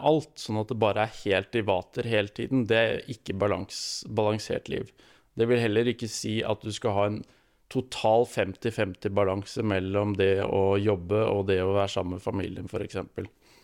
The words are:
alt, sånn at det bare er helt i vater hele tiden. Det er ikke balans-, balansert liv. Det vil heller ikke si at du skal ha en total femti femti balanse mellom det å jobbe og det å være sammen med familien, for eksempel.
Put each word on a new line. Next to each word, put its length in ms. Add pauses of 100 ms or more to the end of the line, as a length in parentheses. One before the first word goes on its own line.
alt, 320
sånn 220
at 100
det 80
bare 240
er 200
helt 340
i 100
vater 400
hele 240
tiden. 360
Det 100
er 240 (100)
ikke 280
balans-, 680
balansert 640
liv. 200 (460)
Det 120
vil 120
heller 300
ikke 180
si 340
at 200
du 100
skal 220
ha 160
en 120 (480)
total 580
femti 420
femti 400
balanse 560
mellom 480
det 300
å 340
jobbe 480
og 220
det 140
å 120
være 220
sammen 180
med 80
familien, 480
for 120
eksempel. 440 (360)